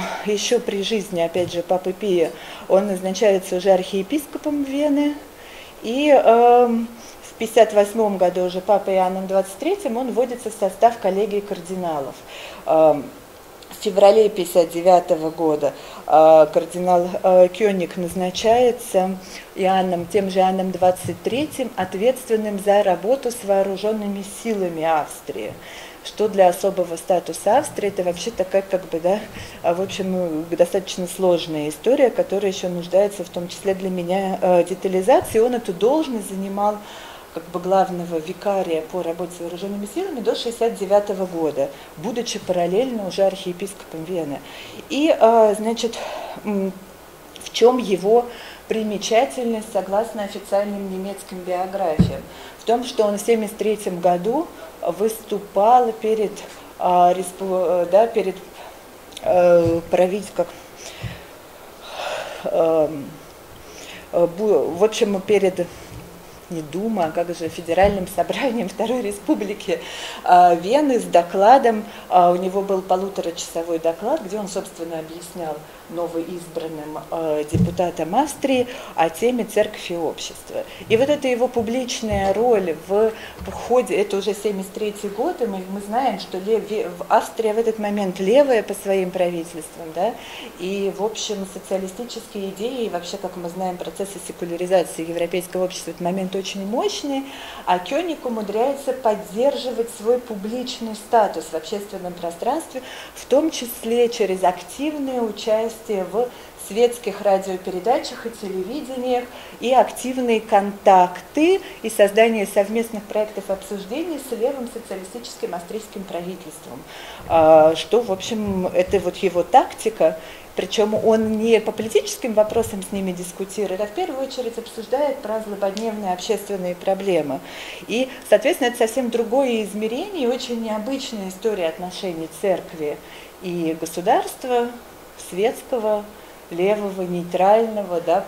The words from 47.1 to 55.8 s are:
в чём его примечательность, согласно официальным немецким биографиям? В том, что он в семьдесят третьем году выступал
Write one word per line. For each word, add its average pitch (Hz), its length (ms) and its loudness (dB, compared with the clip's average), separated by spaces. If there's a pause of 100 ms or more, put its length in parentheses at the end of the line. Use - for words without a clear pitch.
в - 100 -14
чём 254 240 6
его 208 480 2 (420)
примечательность, 220 1040 -2
согласно 202 520 -2
официальным 196 680 -4
немецким 190 540 -8
биографиям? 180 760 0 (380)
В - 60 -20
том, 240 180 2
что 220 220 0
он 208 120 0
в 202 40 -6
семьдесят 214 360 0
третьем 202 420 -2
году 185 480 2 (340)
выступал 214 1120 2